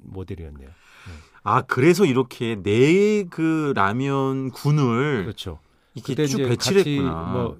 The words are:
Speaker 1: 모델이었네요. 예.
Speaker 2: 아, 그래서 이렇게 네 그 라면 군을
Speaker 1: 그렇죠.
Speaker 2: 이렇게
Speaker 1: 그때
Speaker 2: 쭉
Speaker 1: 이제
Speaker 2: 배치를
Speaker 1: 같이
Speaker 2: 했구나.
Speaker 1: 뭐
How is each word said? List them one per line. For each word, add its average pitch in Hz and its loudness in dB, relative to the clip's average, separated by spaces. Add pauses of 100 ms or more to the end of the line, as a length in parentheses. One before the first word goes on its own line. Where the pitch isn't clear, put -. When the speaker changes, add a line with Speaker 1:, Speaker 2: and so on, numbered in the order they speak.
Speaker 1:
모델이었네요. 82 -14
예. - -20 (320)
Speaker 2:
아, 117 2
그래서 165 4
이렇게 120 0
네 180 4
그 160 -2
라면 135 -2
군을 135 0
Speaker 1:
그렇죠. 87 -10 (360)
Speaker 2:
이렇게 135 -8
Speaker 1:
그때 151 -2
Speaker 2:
쭉 139 -2
Speaker 1:
이제 127 0
Speaker 2:
배치를 190 2
Speaker 1:
같이 151 0
Speaker 2:
했구나. 82 -4
Speaker 1:
뭐 117 -4